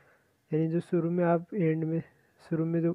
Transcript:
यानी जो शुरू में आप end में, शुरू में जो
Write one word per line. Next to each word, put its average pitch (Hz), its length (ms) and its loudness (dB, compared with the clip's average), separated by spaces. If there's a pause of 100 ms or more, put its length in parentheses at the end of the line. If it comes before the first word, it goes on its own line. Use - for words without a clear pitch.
(520)
यानी 160 160 2
जो 170 120 0
शुरू 165 300 0
में 175 140 0
आप 170 300 0
end 160 300 0
में, 165 180 -2 (480)
शुरू 165 140 0
में 165 180 0
जो 170 120 0